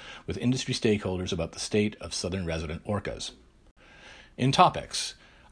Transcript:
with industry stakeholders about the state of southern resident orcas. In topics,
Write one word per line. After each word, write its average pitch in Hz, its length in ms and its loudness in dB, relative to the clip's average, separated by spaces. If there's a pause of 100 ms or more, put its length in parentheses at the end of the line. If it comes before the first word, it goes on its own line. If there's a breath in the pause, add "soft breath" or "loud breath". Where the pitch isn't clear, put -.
(280 loud breath)
with - 100 -4
industry 127 380 0
stakeholders 95 580 0
about 82 200 -2
the - 60 -10
state 104 400 0
of 87 140 -10
southern 92 320 -2
resident 80 400 -4
orcas. - 460 -4 (1040 loud breath)
In 127 140 2
topics, - 640 4 (360 soft breath)